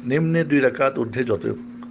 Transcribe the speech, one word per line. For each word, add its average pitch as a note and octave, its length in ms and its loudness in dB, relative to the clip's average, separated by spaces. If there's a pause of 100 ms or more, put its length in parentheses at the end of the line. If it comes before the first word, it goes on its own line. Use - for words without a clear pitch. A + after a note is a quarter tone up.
নিম্নে D#3+ 380 2
দুই C#3+ 160 4
রাকাত, C3+ 400 2
ঊর্ধ্বে A#2+ 240 -2
যত A2 300 -2 (360)